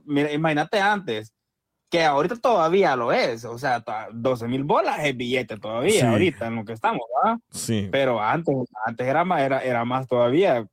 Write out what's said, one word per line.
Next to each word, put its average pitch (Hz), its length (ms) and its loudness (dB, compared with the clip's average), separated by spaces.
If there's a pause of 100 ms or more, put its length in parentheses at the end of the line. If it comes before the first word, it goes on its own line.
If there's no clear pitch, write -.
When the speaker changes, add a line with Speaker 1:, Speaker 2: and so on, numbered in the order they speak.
Speaker 1:
mira, 147 260 0
imagínate 160 480 0
antes, 190 540 -2 (560)
que 165 140 2
ahorita 156 320 2
todavía 180 600 4
lo 123 160 0
es, 139 320 -2
o 117 140 -10
sea, 123 240 -2
ta-, 110 320 -8
doce 117 340 -2
mil 135 160 -2
bolas 214 400 0
es 143 100 0
billete 123 440 -4
todavía, 131 420 0
Speaker 2:
Sí. 131 60 4
Speaker 1:
ahorita 117 400 2
en 117 100 -6
lo 110 80 -6
que 110 80 -12
estamos, 151 300 -2 (200)
¿verdad? 226 160 0 (120)
Speaker 2:
Sí. 104 420 -4
Speaker 1:
Pero 127 300 2
antes, 143 320 0 (320)
antes 117 200 -4
era 143 180 2
más, 175 180 0
era, 135 180 0
era 120 240 0
más 127 240 -2
todavía, 123 640 4